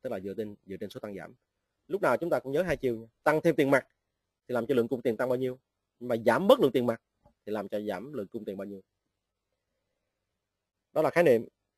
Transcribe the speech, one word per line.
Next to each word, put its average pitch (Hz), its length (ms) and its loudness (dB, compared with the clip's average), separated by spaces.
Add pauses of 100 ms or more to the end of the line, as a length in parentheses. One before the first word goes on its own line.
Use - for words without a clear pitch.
tức 131 80 -12
là 104 100 -8
dựa 95 180 -10
trên, 104 180 -8 (100)
dựa 95 140 -12
trên 101 100 -10
số - 100 -16
tăng 104 160 -12
giảm. 85 180 -16 (540)
Lúc 190 140 -4
nào 135 160 4
chúng 170 120 -6
ta 143 100 2
cũng 135 120 -8
nhớ 156 120 0
hai 160 140 -2
chiều 120 200 -2
nha. 113 100 -16 (160)
Tăng 151 180 2
thêm 165 140 2
tiền 139 160 4
mặt 135 160 4 (600)
thì 123 60 -6
làm 117 140 -2
cho 139 80 0
lượng 117 120 2
cung 120 140 -4
tiền 113 160 0
tăng 127 120 -2
bao 127 60 0
nhiêu, 127 240 -4 (400)
nhưng 123 100 -10
mà 120 60 0 (100)
giảm 127 220 4
bớt 262 120 6
lượng 143 120 4
tiền 123 140 0
mặt 117 160 -2 (220)
thì - 280 -16
làm 104 180 -6
cho 107 120 -6
giảm 104 320 -8
lượng 104 140 -8
cung 107 180 -12
tiền 98 120 -8
bao 101 80 -10
nhiêu. 98 160 -14 (2000)
Đó 160 100 0
là 151 80 2
khái 170 140 4
niệm. 120 240 6 (300)